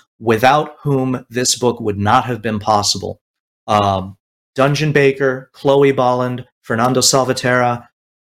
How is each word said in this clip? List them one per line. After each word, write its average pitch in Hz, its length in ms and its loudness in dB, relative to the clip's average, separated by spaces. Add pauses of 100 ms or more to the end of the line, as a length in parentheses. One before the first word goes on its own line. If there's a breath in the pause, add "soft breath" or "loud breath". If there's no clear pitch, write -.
(200 loud breath)
without 127 600 2
whom 131 500 -2
this 123 260 -2
book 117 220 -2
would 107 180 -4
not 110 280 2
have 117 180 -8
been 110 160 -4
possible. 98 600 -2 (460)
Um, 98 520 0 (360)
Dungeon 143 380 0
Baker, 135 640 0
Chloe 139 380 2
Bolland, 123 540 -2 (160)
Fernando 127 400 0
Salvatierra, 123 840 0 (480)